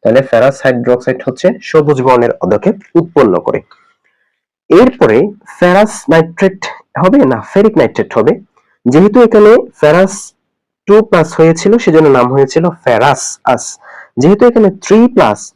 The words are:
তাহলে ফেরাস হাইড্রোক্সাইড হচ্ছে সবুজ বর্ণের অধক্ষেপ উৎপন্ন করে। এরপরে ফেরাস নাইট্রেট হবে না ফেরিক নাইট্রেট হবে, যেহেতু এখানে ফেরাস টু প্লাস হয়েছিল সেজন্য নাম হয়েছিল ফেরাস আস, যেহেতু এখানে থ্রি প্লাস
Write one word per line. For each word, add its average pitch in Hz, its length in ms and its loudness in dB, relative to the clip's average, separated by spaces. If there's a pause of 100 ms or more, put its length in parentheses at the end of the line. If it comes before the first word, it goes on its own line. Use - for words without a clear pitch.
তাহলে 117 260 0
ফেরাস 127 340 0
হাইড্রোক্সাইড 127 640 -2
হচ্ছে 127 200 -6 (220)
সবুজ 147 360 0
বর্ণের 127 260 2 (120)
অধক্ষেপ 180 320 -2 (240)
উৎপন্ন 139 340 0 (120)
করে। - 140 -6 (1080)
এরপরে 170 480 2 (400)
ফেরাস 190 360 0 (200)
নাইট্রেট 170 460 -2 (420)
হবে 214 180 2 (120)
না 117 60 -4 (140)
ফেরিক 208 300 0
নাইট্রেট 107 360 -4
হবে, 120 160 0 (520)
যেহেতু 185 320 2 (100)
এখানে 214 240 4 (280)
ফেরাস 180 340 0 (760)
টু 202 80 4 (140)
প্লাস 160 180 0 (120)
হয়েছিল 165 340 2 (120)
সেজন্য 156 220 2 (100)
নাম 123 180 0
হয়েছিল 139 300 0 (180)
ফেরাস 123 380 -2 (320)
আস, 117 100 -6 (580)
যেহেতু 196 280 2
এখানে 220 200 2 (140)
থ্রি 214 160 2 (160)
প্লাস 113 240 0 (160)